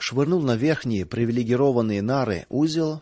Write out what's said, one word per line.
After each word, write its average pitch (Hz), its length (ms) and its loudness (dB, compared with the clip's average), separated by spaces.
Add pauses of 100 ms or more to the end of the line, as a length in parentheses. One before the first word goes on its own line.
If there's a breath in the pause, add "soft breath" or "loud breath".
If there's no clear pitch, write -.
швырнул 151 420 0
на 127 120 2
верхние 117 520 0
привилегированные 117 960 2
нары 113 480 -2
узел 156 520 0